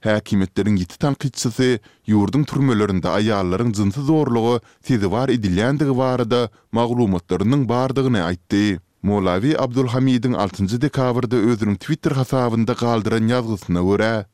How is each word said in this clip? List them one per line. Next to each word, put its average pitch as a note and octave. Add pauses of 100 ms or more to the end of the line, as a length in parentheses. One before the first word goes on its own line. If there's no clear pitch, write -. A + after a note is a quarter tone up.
häkimetleriň G#2
ýeti F#2
tanqidçisi, C3 (280)
ýurdun G#2
türmelerinde G#2
aýallaryň G2+
jynsy G2+
zorlugy B2 (240)
sezi G#2
bar A#2+
edilýändigi B2
barada B2 (220)
maglumatlarynyň A2+
bardygyny B2+
aýtdy. F#2 (220)
Molawi G2
Abdulhamidiň B2+
altynjy G2
dekabrda B2+
özüniň G#2+
Twitter D#3
hasabynda B2
galdyran A2+
ýazgysyna A2
görä G2+